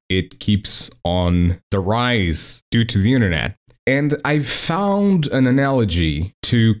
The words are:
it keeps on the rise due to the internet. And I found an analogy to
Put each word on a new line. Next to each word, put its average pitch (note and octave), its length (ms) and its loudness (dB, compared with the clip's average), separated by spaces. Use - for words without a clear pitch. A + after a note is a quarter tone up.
it F#2 320 -4
keeps - 500 -2
on F2 560 0
the G2 100 0
rise G#2+ 920 -2
due A#2 160 2
to A2 120 -2
the G#2 140 2
internet. F#2 420 0
And C#3+ 360 0
I D3 180 0
found G3 880 0
an C3 180 2
analogy G2 960 0
to A2+ 380 2